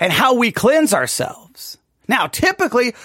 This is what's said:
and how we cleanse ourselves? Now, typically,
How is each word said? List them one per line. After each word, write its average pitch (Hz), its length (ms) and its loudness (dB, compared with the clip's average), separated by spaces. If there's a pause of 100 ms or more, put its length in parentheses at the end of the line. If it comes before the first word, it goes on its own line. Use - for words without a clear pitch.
and 180 100 0
how 254 240 2
we 240 160 2
cleanse 269 440 2
ourselves? - 840 -6 (300)
Now, 208 200 0
typically, 254 640 -2 (140)